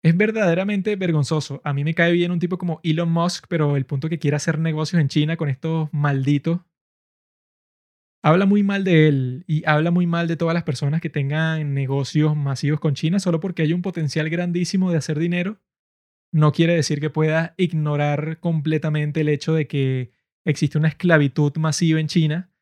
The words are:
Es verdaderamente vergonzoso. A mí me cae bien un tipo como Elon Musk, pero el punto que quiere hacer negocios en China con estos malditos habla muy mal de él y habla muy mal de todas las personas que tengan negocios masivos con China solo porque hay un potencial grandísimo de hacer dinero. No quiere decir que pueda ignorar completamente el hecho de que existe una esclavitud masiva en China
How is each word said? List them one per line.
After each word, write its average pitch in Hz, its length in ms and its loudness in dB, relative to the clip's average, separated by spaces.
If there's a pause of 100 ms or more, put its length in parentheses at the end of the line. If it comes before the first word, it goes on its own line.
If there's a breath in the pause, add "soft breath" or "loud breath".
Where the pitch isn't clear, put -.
Es 165 120 4
verdaderamente 202 800 0
vergonzoso. 156 680 -2
A 147 100 -4
mí 143 100 -2
me 160 120 -2
cae 170 160 4
bien 175 180 2
un 175 80 -2
tipo 175 220 -2
como 170 240 -6
Elon 165 260 0
Musk, 170 400 -2
pero 151 260 0
el 139 120 -2
punto 139 200 -6
que 160 120 -4
quiere 143 180 0
hacer 151 220 -2
negocios 160 420 0
en 143 60 2
China 156 280 0
con 151 140 -4
estos 160 420 -4
malditos 143 720 0 (1600)
habla 170 220 4
muy 202 160 4
mal 196 220 0
de 165 240 6
él 131 400 -2
y 160 180 -2
habla 156 240 2
muy 175 160 2
mal 170 220 -2
de 165 100 -2
todas 165 160 -2
las 170 100 -2
personas 151 380 -2
que 165 80 -6
tengan 151 640 -2
negocios 139 600 0
masivos 143 440 -2
con 151 140 0
China 165 260 0
solo 175 200 0
porque 180 240 -4
hay 151 100 2
un 180 80 -2
potencial 160 480 -4
grandísimo 175 640 -2
de 165 60 2
hacer 151 200 -2
dinero. 175 420 -2 (720)
No 151 200 4
quiere 170 240 2
decir 151 240 0
que 151 100 -4
pueda 156 480 0
ignorar 151 840 -2
completamente 151 840 -2
el 151 80 2
hecho 151 260 0
de 156 120 0
que 131 440 -2 (340)
existe 156 320 0
una 156 100 2
esclavitud 151 680 2
masiva 156 420 0
en 156 80 -2
China 160 440 0 (100)